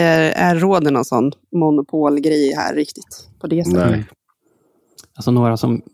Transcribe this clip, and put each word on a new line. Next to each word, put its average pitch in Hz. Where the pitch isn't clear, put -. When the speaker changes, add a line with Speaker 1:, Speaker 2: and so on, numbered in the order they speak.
Speaker 1:
är, 175
råder 175
någon 127
sån 127
monopolgrej 151
här -
riktigt, -
på -
det 165
sättet. 180
Speaker 2:
Nej. -
Speaker 3:
Mm. 107
Alltså 123
några 120
som, 120